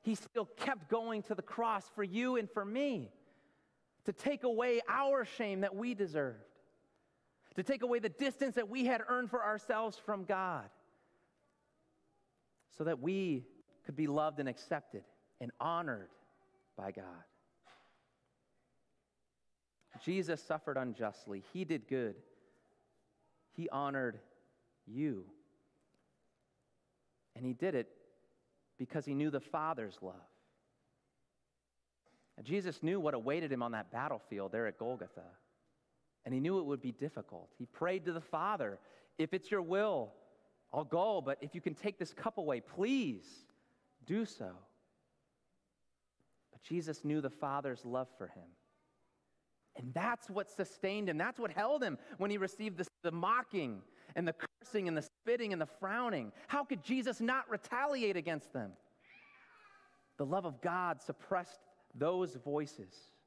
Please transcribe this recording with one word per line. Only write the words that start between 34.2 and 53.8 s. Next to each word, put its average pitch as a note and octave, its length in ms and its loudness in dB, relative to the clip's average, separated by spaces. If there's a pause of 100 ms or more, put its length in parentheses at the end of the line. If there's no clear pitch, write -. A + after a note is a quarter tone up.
there A2+ 160 0
at G2+ 120 -4
Golgotha. F#2+ 520 -6 (920)
And C3 100 -2
he C3 60 2
knew F3+ 180 4
it E3+ 60 2
would C#3+ 180 0
be B2 80 0
difficult. G#2+ 640 -8
He B2 100 -8
prayed F3+ 400 0
to F3 60 -2
the E3 80 -4
Father, D#3 600 0 (360)
"If D#3 160 2
it's F#3 160 -2
your G3 140 2
will, E3+ 500 2 (600)
I'll C#3+ 100 2
go, F3 380 4
but C3+ 200 0
if D3 140 -8
you F3 60 -6
can D#3 160 0
take G3+ 220 -4
this E3+ 140 -4
cup - 240 -2
away, D3 240 0
please G3 880 0 (580)
do G#3 200 2
so." F#2 340 -8 (1900)
But - 120 -20
Jesus D#3 420 -4
knew D3+ 160 4
the C#3 100 0
Father's C#3 540 -2
love B2 240 -2 (100)
for F#2+ 80 -6
him. E2+ 220 -16 (1300)
And B2 180 -8
that's C#3 340 0
what G3 220 -2
sustained G3 580 -2
him. D#3 100 2
That's A3 200 0
what A3 140 -2
held B3+ 300 2
him F3 160 0 (200)
when G3+ 120 2
he G#3 80 0
received F#3+ 400 -2
the, F3+ 100 -2 (140)
the E3+ 100 0
mocking D#3+ 720 0 (320)